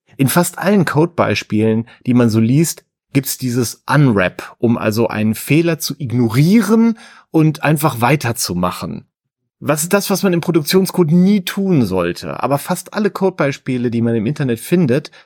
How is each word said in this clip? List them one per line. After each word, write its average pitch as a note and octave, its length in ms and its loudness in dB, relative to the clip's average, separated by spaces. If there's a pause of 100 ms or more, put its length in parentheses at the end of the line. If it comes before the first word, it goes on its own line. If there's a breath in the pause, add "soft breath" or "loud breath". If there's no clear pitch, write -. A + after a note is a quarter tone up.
(160 soft breath)
In C3+ 140 2
fast - 300 -2
allen G3 260 2
Codebeispielen, A2 1040 0 (180 loud breath)
die B2 80 0
man A#2+ 160 4
so A2 100 2
liest, C3 460 0 (280)
gibt's C#3 240 -2
dieses B2 500 -4
Unwrap, A2+ 720 2
um A#2 180 2
also G#2+ 300 0
einen G#2+ 260 -2
Fehler E3 460 0
zu - 180 -8
ignorieren F3+ 1000 2 (320 loud breath)
und D#3 320 2
einfach C#3 380 0
weiterzumachen. F2+ 1040 -4 (560)
Was D3+ 220 -2
ist F3 100 -2
das, G3+ 160 0
was F#3 120 -2
man F#3+ 120 2
im E3+ 80 0
Produktionscode E3+ 720 0
nie F#3 320 4
tun F#3 400 0
sollte? F2 580 -4
Aber C3+ 140 0
fast - 360 -8
alle G#3 160 -2
Codebeispiele, C#3 800 -2
die A#2 120 -2
man A#2 120 0
im A2 120 -2
Internet B2+ 340 -2
findet, D3+ 520 0 (140 loud breath)